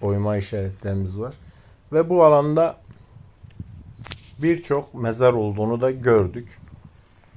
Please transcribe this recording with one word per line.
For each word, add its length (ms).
oyma 340
işaretlerimiz 840
var. 140
Ve 180
bu 140
alanda 520
birçok 560
mezar 380
olduğunu 480
da 100
gördük. 680